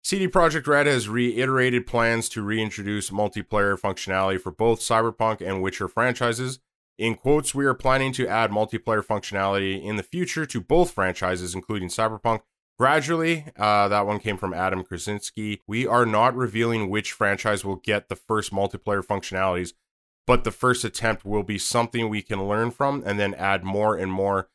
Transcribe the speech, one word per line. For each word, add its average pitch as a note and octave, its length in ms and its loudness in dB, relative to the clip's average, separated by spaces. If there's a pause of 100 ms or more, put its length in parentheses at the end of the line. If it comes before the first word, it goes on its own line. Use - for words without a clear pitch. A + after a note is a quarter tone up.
C G3 160 -2
D F#3 80 0
Projekt D#3+ 400 2
Red C#3+ 200 4
has B2 200 2
reiterated B2 800 2
plans A#2 420 2
to A2+ 120 -6
reintroduce G#2 680 -4
multiplayer G2+ 680 0
functionality F#2+ 600 0
for F2+ 120 -8
both A2+ 300 2
Cyberpunk A2+ 580 0
and F#2 220 -4
Witcher F#2+ 260 -4
franchises. B2 720 -2 (380)
In A2+ 180 -2
quotes, D3 400 0
"We C#3 100 0
are C3+ 80 4
planning C3+ 400 0
to B2+ 140 -2
add G#2+ 240 2
multiplayer G#2+ 520 -2
functionality G2 800 0
in G#2+ 120 -4
the G2 80 -4
future E3+ 420 -4
to - 160 -6
both F3 300 4
franchises, F2+ 640 -2
including F#2+ 340 -4
Cyberpunk, A2 520 -2 (360)
gradually." D#3 680 2 (120)
Uh, G#2 300 4
that G2+ 180 2
one G#2 140 -2
came G#2 180 -4
from F#2 160 -4
Adam F#2 300 -2
Krasinski. G#2 840 -8
"We A#2 200 -2
are A#2+ 180 4
not A2+ 300 4
revealing A2+ 540 0
which G#2 220 -2
franchise G2+ 540 0
will G2 120 -4
get G#2 300 -2
the - 80 -6
first - 360 -4
multiplayer G2+ 520 -2
functionalities, F#2 720 -2 (540)
but B2 160 6
the A2 80 -2
first B2 320 0
attempt A2 420 -2
will G#2 180 0
be G2 140 -4
something A#2 500 -2
we G#2+ 140 -2
can G2 260 -4
learn A2 220 0
from C#3 340 -2
and G2+ 160 -2
then G2+ 140 0
add G2 300 0
more G#2 320 2
and F#2+ 160 -4
more. G2 440 0